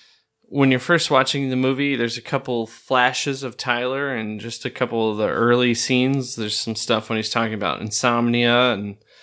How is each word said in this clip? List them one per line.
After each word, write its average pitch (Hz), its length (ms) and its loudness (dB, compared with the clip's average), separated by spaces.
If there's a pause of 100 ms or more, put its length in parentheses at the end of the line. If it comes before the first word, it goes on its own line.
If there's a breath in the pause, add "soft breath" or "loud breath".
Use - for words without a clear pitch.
(420 soft breath)
when 139 300 4
you're 127 80 2
first 170 320 2
watching 135 380 2
the 127 60 -2
movie, 135 380 0
there's 117 240 -2
a 113 40 -16
couple 123 440 -4
flashes 131 800 0
of 120 120 -8
Tyler 131 560 -2
and 107 280 -6
just 113 240 -10
a 123 60 -4
couple 113 420 0
of 107 40 -4
the 107 120 0
early 120 460 4
scenes. 131 600 0
There's 107 240 -4
some 113 160 -4
stuff 110 340 -2
when 113 80 -2
he's 107 140 -4
talking 113 240 0
about 92 260 -2
insomnia 120 920 2
and 101 240 -6 (260 soft breath)